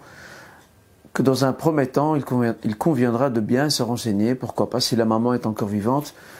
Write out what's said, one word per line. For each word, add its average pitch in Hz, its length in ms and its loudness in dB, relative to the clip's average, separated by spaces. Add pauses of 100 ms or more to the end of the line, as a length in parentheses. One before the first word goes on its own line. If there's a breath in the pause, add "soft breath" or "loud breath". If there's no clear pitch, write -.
(1120 loud breath)
que - 100 -2
dans 131 220 4
un 131 80 2
premier 151 340 2
temps, 147 280 0
il 131 100 -2
convient, 120 400 0
il 110 120 -2
conviendra 127 520 2
de 113 120 0
bien 123 280 0
se 139 140 -2
renseigner, 113 520 0
pourquoi 117 360 -4
pas, 127 100 -2
si 131 160 -2
la 113 80 4
maman 113 300 2
est 120 100 -4
encore 110 240 -4
vivante, 113 460 -2 (260 loud breath)